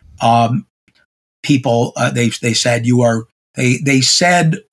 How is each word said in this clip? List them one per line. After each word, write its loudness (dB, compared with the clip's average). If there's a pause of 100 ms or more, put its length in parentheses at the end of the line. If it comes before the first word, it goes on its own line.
(220)
um, 0 (800)
people, 0
uh, -2
they, 0
they -4
said -2
you 2
are, 0 (300)
they, 0
they 2
said 0 (140)